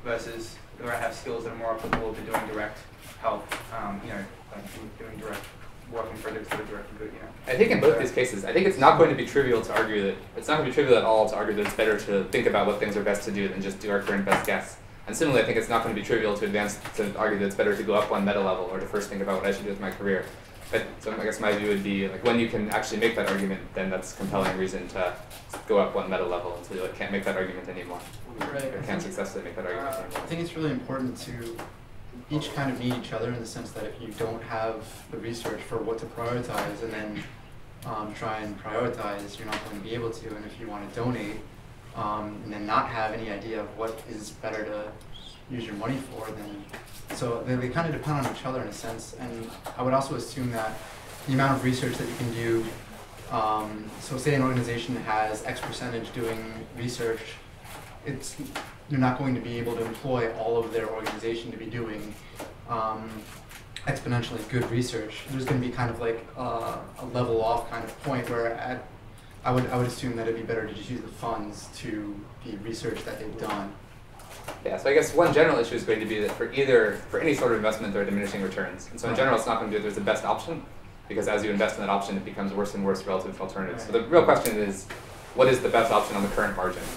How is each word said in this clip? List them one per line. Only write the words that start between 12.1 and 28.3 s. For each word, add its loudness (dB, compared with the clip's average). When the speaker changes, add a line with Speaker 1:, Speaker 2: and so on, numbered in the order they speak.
Speaker 2:
think 4
about 6
what 4
things 0
are 2
best 2
to -2
do 0
than -2
just -4
do -2
our 4
current 2
best 4
guess. 0
And -6
similarly, 6
I 6
think 2
it's 0
not 4
gonna 0
be 0
trivial 2
to 0
advance, 0
to 0
argue 2
that 2
it's 0
better 6
to -2
go 2
up 6
one 2
meta 4
level 2
or -2
to -4
first -2
think -4
about 2
what 0
I 4
should 0
do -2
with -4
my -2
career. 0
But 2
so -4
I -4
guess -2
my 4
view 2
would 4
be, 2
like, -6
when 6
you 4
can 0
actually 0
make 6
that 2
argument, 0
then 0
that's -4
a -14
compelling 2
reason -2
to 0
go 8
up 6
one 0
meta 2
level -2
until -8
you, -2
like, -4
can't -2
make 0
that 2
argument -2
anymore. -8